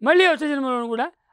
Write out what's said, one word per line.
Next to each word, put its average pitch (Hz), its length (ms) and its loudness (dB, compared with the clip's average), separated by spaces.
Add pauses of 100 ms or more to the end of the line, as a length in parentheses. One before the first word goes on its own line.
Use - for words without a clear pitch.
మళ్ళీ 359 240 4
వచ్చే 302 220 0
జన్మలో 254 380 -4
కూడా. 240 240 -4 (220)